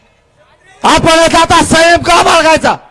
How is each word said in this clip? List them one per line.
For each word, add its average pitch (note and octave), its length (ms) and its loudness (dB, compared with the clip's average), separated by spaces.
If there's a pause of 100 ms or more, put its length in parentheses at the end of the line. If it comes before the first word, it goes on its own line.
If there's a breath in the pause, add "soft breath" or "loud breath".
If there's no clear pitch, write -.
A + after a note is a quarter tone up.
(800)
आपण D#4+ 540 0
आता E4 280 0
संयम E4 380 0
का E4+ 220 0
बाळगायचा? D#4 520 0 (160)